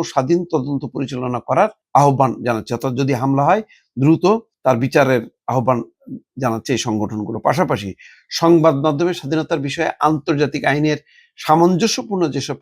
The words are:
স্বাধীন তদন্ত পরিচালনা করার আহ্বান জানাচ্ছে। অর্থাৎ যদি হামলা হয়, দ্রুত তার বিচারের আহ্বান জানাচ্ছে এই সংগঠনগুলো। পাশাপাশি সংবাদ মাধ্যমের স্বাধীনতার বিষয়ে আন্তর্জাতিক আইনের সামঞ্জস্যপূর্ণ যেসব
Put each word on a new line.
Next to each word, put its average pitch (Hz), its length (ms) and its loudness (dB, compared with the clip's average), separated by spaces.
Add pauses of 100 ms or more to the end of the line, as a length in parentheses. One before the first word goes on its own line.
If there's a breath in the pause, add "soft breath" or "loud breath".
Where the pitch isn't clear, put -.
স্বাধীন 165 440 0
তদন্ত 139 400 -4
পরিচালনা 127 540 -6
করার 175 300 0 (240)
আহ্বান 135 500 4
জানাচ্ছে। 117 300 -4
অর্থাৎ 127 200 -4
যদি 135 200 -2
হামলা 135 300 0
হয়, 190 180 2 (360 soft breath)
দ্রুত 160 280 4 (380)
তার 131 140 2
বিচারের 131 440 2 (260)
আহ্বান 123 360 0 (580)
জানাচ্ছে 113 320 -2
এই 113 40 0
সংগঠনগুলো। 107 600 -4
পাশাপাশি 127 560 -2 (340 soft breath)
সংবাদ 165 460 4
মাধ্যমের 156 380 0
স্বাধীনতার 156 460 -4
বিষয়ে 143 400 -4
আন্তর্জাতিক 147 640 0
আইনের 147 320 0 (420 soft breath)
সামঞ্জস্যপূর্ণ 180 880 2
যেসব 135 340 -6